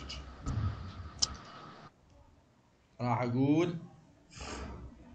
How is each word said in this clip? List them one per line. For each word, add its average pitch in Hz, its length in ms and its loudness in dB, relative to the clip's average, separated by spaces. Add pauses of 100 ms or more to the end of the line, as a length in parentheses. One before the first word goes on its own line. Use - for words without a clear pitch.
يجي. - 140 -8 (2750)
راح 120 220 4
أقول 143 560 6 (1400)